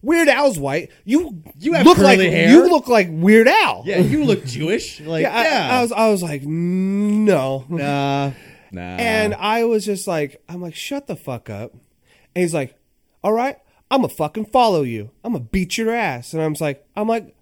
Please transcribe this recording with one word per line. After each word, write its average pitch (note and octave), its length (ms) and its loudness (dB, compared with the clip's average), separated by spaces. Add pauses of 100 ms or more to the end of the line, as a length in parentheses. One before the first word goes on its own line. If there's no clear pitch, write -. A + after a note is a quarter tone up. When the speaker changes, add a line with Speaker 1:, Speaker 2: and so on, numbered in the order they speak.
Speaker 1:
Weird E4 220 2
Al's C4+ 320 2
white. C#3 320 -6 (140)
You A#3 380 -2 (180)
Speaker 2:
You D4 140 -2
have - 120 6
Speaker 1:
look F4 100 10
Speaker 2:
curly F#3+ 200 6
Speaker 1:
like, F#3 140 2
Speaker 2:
hair. E3 200 4
Speaker 1:
you F4 180 10
look D#4 200 2
like A3 200 4
Weird G3 380 6
Al. B3+ 400 0
Speaker 2:
Yeah, F#3 120 -2
you C4+ 260 0
look G#3+ 200 -2
Jewish. D3 560 -6
Like, D#3+ 220 -6
Speaker 1:
Yeah, A#3+ 100 -2
I, D#4 120 -2
Speaker 2:
yeah. B3+ 340 -2
Speaker 1:
I B3 40 0
was, A#3 100 -4
I A3 160 0
was G3 160 0
like, D3 180 -8
"No." F3+ 1300 -2
Speaker 2:
Nah, C#3 640 -4 (400)
nah. F#3 80 -12
Speaker 1:
And A3 520 -4
I G#3+ 300 -4
was A3+ 220 -2
just G3+ 240 -6
like, D3+ 400 -6
I'm F3+ 120 -12
like, E3+ 140 -12
"Shut C#4 320 -10
the F3+ 80 -10
fuck B2+ 340 -12
up." G#2+ 240 -12 (600)
And F3+ 80 -2
he's E3+ 100 -2
like, D3+ 240 -8 (460)
"All G3+ 100 -2
right, B3 260 -4 (340)
I'ma C4 160 0
fucking G#3 380 -6
follow A3 360 2
you. A2+ 300 -8 (100)
I'ma G#3+ 160 -6
beat F3+ 400 -4
your A3+ 160 -2
ass." D#3 400 -6
And D#3+ 80 -2
I'm D#3 120 -2
just D3+ 80 -8
like, C#3+ 220 -6 (120)
I'm G#3+ 100 -4
like A3+ 360 -4